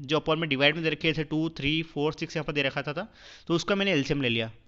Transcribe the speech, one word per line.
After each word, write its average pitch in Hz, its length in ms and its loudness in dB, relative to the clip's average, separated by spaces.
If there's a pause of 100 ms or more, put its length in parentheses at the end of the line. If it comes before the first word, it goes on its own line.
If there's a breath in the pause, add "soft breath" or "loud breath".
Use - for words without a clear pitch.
जो 147 180 2
upon 156 180 2
में 165 120 0
डिवाइड 143 260 4
में 170 80 -2
दे 156 60 2
रखी 156 180 -2
है, 156 60 2
जैसे 151 100 -2
टू, 156 260 0
थ्री, 151 340 -2
फ़ोर, 147 300 -2
सिक्स - 220 -8
यहाँ 156 100 -4
पर 160 80 -6
दे 143 80 0
रखा 135 200 -2
था, 147 120 -6
था, 185 140 -6 (400 loud breath)
तो 160 60 2
उसका 170 220 2
मैंने 196 160 2
एलसीएम 143 300 2
ले 127 80 2
लिया, 113 220 0 (160)